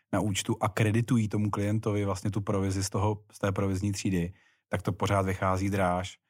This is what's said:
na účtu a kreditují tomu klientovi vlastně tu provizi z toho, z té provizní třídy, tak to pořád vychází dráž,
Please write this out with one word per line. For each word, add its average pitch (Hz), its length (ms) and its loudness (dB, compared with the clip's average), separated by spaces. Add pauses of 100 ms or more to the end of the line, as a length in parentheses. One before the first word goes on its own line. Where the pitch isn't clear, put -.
(120)
na 98 80 0
účtu 104 400 -2
a 107 80 2
kreditují 110 600 2
tomu 104 220 0
klientovi 104 540 0
vlastně 98 260 -2
tu 107 100 -2
provizi 98 440 0
z - 60 -6
toho, 104 320 0 (100)
z - 60 -20
té 101 140 0
provizní 98 400 0
třídy, 92 400 0 (360)
tak 98 140 -4
to 107 100 -2
pořád 98 340 0
vychází 95 440 0
dráž, 92 480 0 (120)